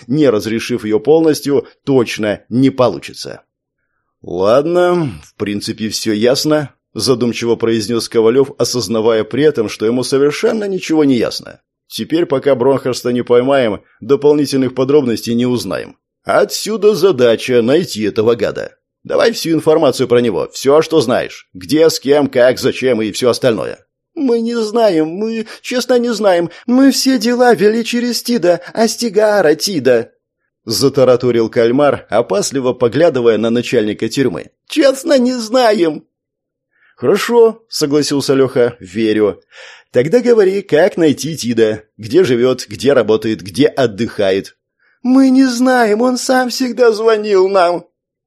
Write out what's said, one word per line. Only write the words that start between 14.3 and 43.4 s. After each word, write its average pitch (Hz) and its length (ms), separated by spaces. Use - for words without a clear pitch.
подробностей 127 600
не 120 100
узнаем. 92 540
Отсюда 202 720
задача 127 640
найти 120 440
этого 110 300
гада. 73 420
Давай - 300
всю 165 180
информацию 156 580
про 123 140
него, 90 280
всё, 139 300
что 160 220
знаешь. 104 500
Где, 139 380
с - 100
кем, 139 280
как, 123 300
зачем 120 440
и 107 100
всё 123 160
остальное». 110 560
«Мы 240 260
не 233 140
знаем, 208 540
мы 220 360
честно 247 380
не 240 160
знаем. 185 340
Мы 262 260
все 262 260
дела 240 340
вели 214 320
через 240 380
Тида, 175 400
Астигара 208 800
Тида», 131 600
затараторил 120 840
кальмар, 123 640
опасливо 127 640
поглядывая 120 640
на 113 120
начальника 113 580
тюрьмы. 113 420
«Честно 277 500
не 254 160
знаем». 220 720
«Хорошо», 208 720
согласился 143 640
Лёха, 123 460
«верю. 107 600
Тогда 160 300
говори, 202 420
как 170 340
найти 156 400
Тида, 110 480
где 110 280
живёт, 127 440
где 131 240
работает, 110 500